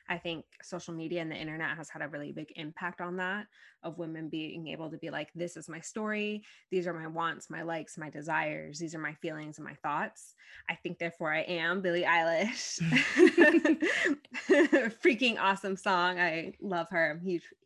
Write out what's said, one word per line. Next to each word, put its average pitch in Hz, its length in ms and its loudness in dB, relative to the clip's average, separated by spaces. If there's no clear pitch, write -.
I 175 100 -4
think 165 260 -8
social 170 300 -12
media 165 300 -6
and 160 80 -8
the 151 60 -8
internet 160 400 -6
has 156 120 -12
had 156 140 -12
a 147 60 -6
really 147 240 -10
big 156 240 -12
impact 170 440 -10
on 175 160 -6
that, 190 300 -6
of 165 140 -10
women 160 300 -8
being 160 380 -8
able 160 240 -10
to 156 80 -12
be 160 120 -10
like, 151 220 -6
"This 165 240 -8
is 160 120 -16
my 156 100 -12
story. 214 640 -4
These 180 180 0
are 175 40 -2
my 160 140 -8
wants, 160 420 -4
my 165 140 -10
likes, 165 340 -6
my 151 140 -10
desires. 156 720 -4
These 160 160 -6
are 160 40 -8
my 151 140 -6
feelings 156 440 -8
and 151 60 -12
my 143 100 -12
thoughts. 156 600 -6
I 175 60 -4
think, 175 240 -8
therefore 165 340 -4
I 160 100 2
am," 175 400 -2
Billie 175 200 2
Eilish. 165 800 2
<laughs> 285 600 6
Freaking 240 360 4
awesome 190 380 2
song. 180 420 2
I 165 420 0
love 175 300 -2
her. 165 220 4
I'm 165 80 -8
huge, 175 240 -2